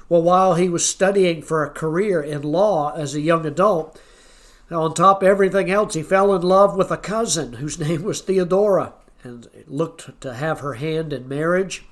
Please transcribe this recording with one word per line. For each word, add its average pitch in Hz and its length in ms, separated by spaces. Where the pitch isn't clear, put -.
Well, 170 120
while 180 340
he 180 120
was 170 180
studying 185 560
for 156 220
a 143 60
career 165 520
in 143 200
law 156 520
as 147 220
a 147 60
young 160 240
adult, 165 520
on 160 240
top 196 280
of 190 80
everything 190 420
else, 208 220
he 160 100
fell 196 320
in 170 60
love 190 340
with 180 160
a 160 60
cousin 175 560
whose 143 260
<laughs> 151 80
name 165 160
was 196 160
Theodora 185 720
and 120 240
looked 156 560
to 127 140
have 156 240
her 135 160
hand 156 360
in 127 160
marriage. 165 640